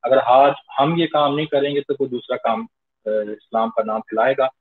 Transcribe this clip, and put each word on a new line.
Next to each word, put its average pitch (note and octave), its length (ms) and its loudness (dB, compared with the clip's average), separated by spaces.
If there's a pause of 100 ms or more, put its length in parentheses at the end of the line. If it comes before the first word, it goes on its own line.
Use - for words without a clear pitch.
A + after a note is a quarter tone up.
अगर B2+ 140 4
आज C3 360 4 (240)
हम D#3+ 200 2
ये E3 80 0
काम D3 280 0
नहीं D3+ 120 -4
करेंगे C#3+ 340 -2
तो C#3 140 -6
कोई C#3 140 -4
दूसरा B2+ 280 -6
काम, A2+ 280 -2 (420)
अ, G#2+ 40 -4 (220)
इस्लाम A2+ 380 -4
का A2+ 120 -4
नाम G#2+ 180 -4
फैलाएगा। C3 440 0 (160)